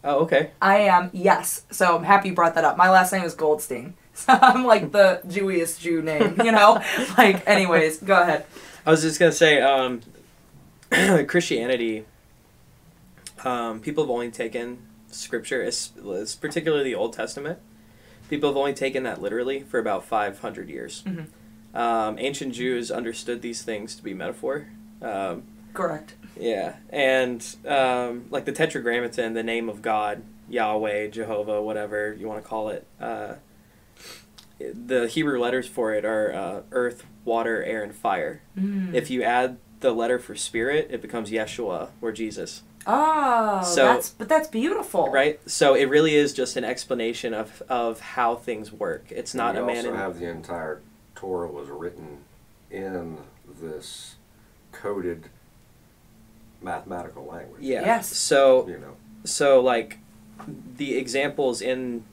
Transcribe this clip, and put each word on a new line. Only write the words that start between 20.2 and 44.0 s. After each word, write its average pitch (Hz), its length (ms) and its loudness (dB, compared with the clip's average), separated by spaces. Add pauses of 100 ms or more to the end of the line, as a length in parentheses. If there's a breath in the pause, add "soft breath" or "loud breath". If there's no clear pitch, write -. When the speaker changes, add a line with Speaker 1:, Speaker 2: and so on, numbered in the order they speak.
Speaker 1:
hundred 98 280 -10
years. 64 380 -12
Speaker 2:
Mm-hmm. - 720 -14
Speaker 1:
Um, 113 400 -2
ancient 135 360 -6
Jews 120 360 -4
understood 113 500 -6
these 117 220 -10
things 107 320 -10
to - 80 -20
be 101 120 -10
metaphor. 131 520 -8 (340)
Um, 98 440 -6 (300)
Speaker 2:
Correct. 165 400 -6 (220)
Speaker 1:
yeah, 98 400 -4 (140)
and, 131 500 0 (280)
um, 123 640 0
like, 131 160 -6
the 135 60 -4
Tetragrammaton, 120 840 -2
the 113 100 -4
name 113 240 -4
of 107 120 -10
God, 107 420 -4 (260)
Yahweh, 107 600 -2
Jehovah, 107 540 -4
whatever 107 560 -6
you 98 80 -12
wanna 107 160 -10
call 110 280 -8
it, 90 140 -10 (160)
uh, 110 340 -10 (1200 soft breath)
the 120 480 -4
Hebrew 143 340 -2
letters 123 280 -2
for 110 260 -2
it 107 100 -2
are, 107 280 0
uh, 95 300 -8 (100)
earth, 123 320 -4 (200)
water, 113 380 -2
air, 107 220 -6
and 107 100 -12
fire. 85 480 -4 (160)
Speaker 2:
Mm. 190 340 -4
Speaker 1:
If 123 160 -2
you 123 140 -2
add 123 360 0 (220)
the 127 120 2
letter 117 260 0
for 107 160 -12
spirit, 139 560 -2
it 123 120 -8
becomes 110 280 -8
Yeshua 107 600 -6 (100)
or 113 120 -4
Jesus. 104 500 -10 (240)
Speaker 2:
Oh, 240 760 2
Speaker 1:
So, 175 220 4
Speaker 2:
that's, 247 260 4